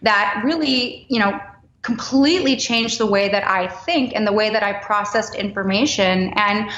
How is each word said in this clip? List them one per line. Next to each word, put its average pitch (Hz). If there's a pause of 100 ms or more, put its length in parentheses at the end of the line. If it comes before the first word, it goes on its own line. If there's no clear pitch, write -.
that 208
really, 262
you 240
know, 202 (420)
completely 269
changed 226
the 226
way 202
that 202
I 185
think 277
and 214
the 202
way 214
that 214
I 202
processed 208
information. 196
And 208